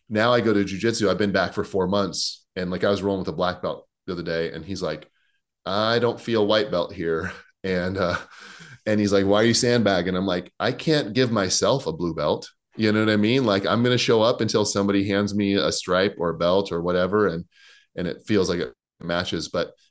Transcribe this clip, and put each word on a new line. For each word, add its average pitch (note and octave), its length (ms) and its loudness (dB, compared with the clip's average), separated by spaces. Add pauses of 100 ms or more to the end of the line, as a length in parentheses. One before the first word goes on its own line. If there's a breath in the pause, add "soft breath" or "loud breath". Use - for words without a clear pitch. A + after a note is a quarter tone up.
now A2 240 2
I A#2+ 80 4
go A2 120 2
to G2+ 120 4
jujitsu. G2+ 440 0
I've F2+ 100 2
been G2+ 140 0
back F2+ 200 -2
for G2+ 120 -4
four F#2 220 -2
months. F#2+ 600 -4 (100)
And, F#2 140 -4
like, F2+ 140 -4
I G#2 60 4
was G2 120 0
rolling G2 180 -2
with F2+ 80 -6
a F2 40 -6
black F2+ 300 -4
belt - 260 -8 (180)
the F#2+ 60 -8
other E2+ 100 -8
day, E2 280 -4
and E2+ 140 -12
he's F2+ 180 -8
like, D#2 260 -6 (560)
"I A2 360 0
don't A#2 200 -2
feel A2 260 0
white G#2+ 240 2
belt F2 220 -2
here." E2+ 440 -4
<laughs> - 60 -20 (200 loud breath)
And, F#2 360 -2
uh, F2 180 0 (720 loud breath)
and G#2+ 120 2
he's G2+ 140 2
like, G2 140 4
"Why G2+ 160 4
are - 20 4
you A#2 80 4
sandbagging?" G2+ 640 2
I'm F#2+ 100 -2
like, F2+ 320 -4
"I A2+ 140 0
can't C#3+ 400 -2
give A#2+ 180 2
myself G#2 560 0
a D#2+ 60 -4
blue E2 220 -4
belt." D#2 340 -2 (280)
You G#2+ 140 2
know G#2+ 100 2
what A2 120 2
I G#2+ 40 4
mean? A#2 280 2
Like, G2 220 2
I'm G#2+ 160 2
gonna B2 160 2
show A#2 240 4
up B2 180 2
until A2 240 2
somebody G2+ 420 2
hands G2+ 280 0
me G3 220 2
a D#2 140 2
stripe F#2 460 0
or E2+ 140 -2
a D#2+ 80 -6
belt F#2 340 2
or E2+ 80 -4
whatever. F2+ 460 2
And, E2+ 180 -4 (520 soft breath)
and F2 120 -4
it - 180 -10
feels F#2+ 220 2
like F2+ 120 -2
it B1 120 -6 (280)
matches, E2+ 480 -4
but - 260 -4 (160 soft breath)